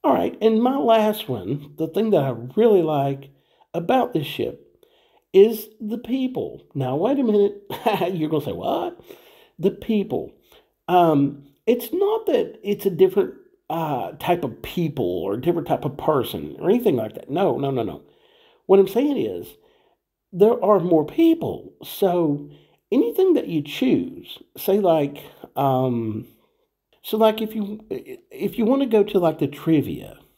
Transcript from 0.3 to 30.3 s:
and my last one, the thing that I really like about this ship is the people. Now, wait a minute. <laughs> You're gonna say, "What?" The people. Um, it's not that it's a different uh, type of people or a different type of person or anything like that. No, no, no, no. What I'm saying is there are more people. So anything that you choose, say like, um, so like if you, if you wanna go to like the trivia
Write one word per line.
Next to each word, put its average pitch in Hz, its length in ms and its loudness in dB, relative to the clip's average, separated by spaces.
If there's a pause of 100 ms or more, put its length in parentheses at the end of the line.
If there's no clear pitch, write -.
and 220 200 4
my 254 180 0
last 220 500 2
one, 117 480 -6
the 160 100 -2
thing 202 240 -2
that 156 140 4
I 131 100 -4 (220)
really 208 260 4
like 139 480 -2 (420)
about 240 400 0
this 151 140 -2
ship - 580 -10 (480)
is 214 360 4 (120)
the 220 180 -8
people. 254 760 -6
Now, 131 220 -2
wait 254 240 0
a - 20 0
minute. 208 400 2 (220)
<laughs> 190 280 0
You're 156 180 -4
gonna 151 140 -2
say, 110 80 -6
"What?" 320 460 -6 (600)
The 185 120 0
people. 196 600 -4 (560)
Um, 156 560 4 (220)
it's 240 260 0
not 415 340 0
that - 380 0
it's 202 220 -2
a 190 40 2
different 185 440 2 (380)
uh, 147 460 -4
type 175 260 -2
of 117 160 -10
people 110 640 -4
or 98 80 -2
a 117 80 -4
different 165 260 -2
type 151 200 -4
of 135 100 -6
person 101 640 -2
or - 100 -2
anything 226 260 2
like 110 200 -4
that. - 160 -16
No, 156 260 0
no, 139 140 -4
no, 127 120 -2
no. 80 200 -8 (640)
What 196 120 6
I'm 196 80 6
saying 269 300 0
is 95 320 -6 (840)
there 214 320 4
are 196 160 6
more 160 280 2
people. 330 680 0 (100)
So 165 680 0 (420)
anything 381 400 2
that 269 160 0
you 156 140 -2
choose, 95 760 -2 (200)
say 196 200 0
like, 160 440 0 (340)
um, 127 720 -2 (720)
so - 140 -6
like 220 240 4
if 214 140 -6
you, 214 360 -8
if - 680 -8
you 220 80 2
wanna 269 200 2
go 214 160 4
to 202 160 0
like 160 200 2
the 143 100 0
trivia 127 680 -2 (200)